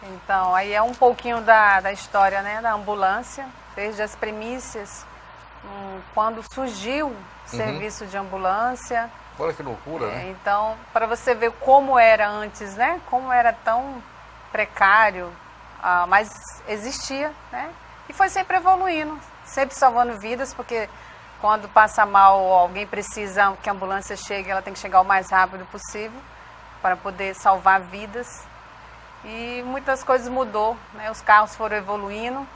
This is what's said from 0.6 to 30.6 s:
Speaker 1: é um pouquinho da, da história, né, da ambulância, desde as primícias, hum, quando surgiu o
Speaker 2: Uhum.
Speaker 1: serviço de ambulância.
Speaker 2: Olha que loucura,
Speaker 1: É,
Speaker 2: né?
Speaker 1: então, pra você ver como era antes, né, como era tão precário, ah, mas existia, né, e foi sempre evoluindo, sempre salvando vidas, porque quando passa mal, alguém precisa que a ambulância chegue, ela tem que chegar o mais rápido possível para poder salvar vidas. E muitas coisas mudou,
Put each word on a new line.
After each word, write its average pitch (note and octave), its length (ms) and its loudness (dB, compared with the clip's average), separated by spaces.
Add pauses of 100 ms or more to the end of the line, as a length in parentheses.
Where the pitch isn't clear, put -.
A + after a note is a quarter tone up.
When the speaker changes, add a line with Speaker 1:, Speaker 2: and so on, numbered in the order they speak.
Speaker 1:
é G#3 100 2
um A#3+ 120 0
pouquinho A#3+ 480 2
da, G#3+ 380 6
da F#3+ 120 -4
história, G3 520 0
né, G#3 180 -6
da A#3 120 -2
ambulância, G#3 760 -4 (280)
desde G#3 280 -6
as G#3+ 120 -8
primícias, A3 880 -10 (640)
hum, G3 340 -14 (140)
quando A3 300 -2 (100)
surgiu B3+ 540 -6
o - 20 -4
Speaker 2:
Uhum. A3+ 80 -12 (300)
Speaker 1:
serviço G#3 580 -8
de F#3+ 100 -12
ambulância. G#3 960 -2 (300)
Speaker 2:
Olha D#3+ 140 -2
que D#3 100 -12
loucura, C#3 420 -8
Speaker 1:
É, G#2+ 40 -4
Speaker 2:
né? F#3 300 -10
Speaker 1:
então, G#3+ 380 -2 (160)
pra A3+ 140 0
você A#3 260 -2
ver A3+ 200 0
como C4+ 440 4
era A3 320 6
antes, G#3 460 -10
né, D4 340 0
como B3+ 240 -2
era A#3+ 200 4
tão B3 500 -4 (480)
precário, G3+ 800 2 (480)
ah, F3+ 260 0
mas G#3 220 4 (380)
existia, C4+ 640 -8 (200)
né, D4 200 -10 (360)
e C#4+ 60 -16
foi - 160 0
sempre F#4 280 -2
evoluindo, E4+ 640 0 (280)
sempre C4+ 260 -4
salvando A#3+ 460 2
vidas, A#3+ 340 -8
porque A#3 340 -6 (540)
quando G#3+ 280 2
passa G#3+ 360 6
mal, G3 340 8 (140)
alguém F3+ 320 2
precisa G3+ 800 -2
que - 40 -4
a G3+ 60 -2
ambulância G3 420 -6
chegue, G3 360 -8
ela F#3+ 100 -4
tem G3 120 -14
que F#3+ 60 -16
chegar F#3+ 220 4
o F#3 40 4
mais F#3+ 260 2
rápido F#3 400 2
possível A3 480 -12 (640)
para F#3 120 2
poder F#3+ 380 -8
salvar F#3+ 480 4
vidas. G3+ 680 -14 (760)
E A#3 400 -10
muitas C4+ 360 -4
coisas B3+ 280 2
mudou, A3+ 480 -2 (160)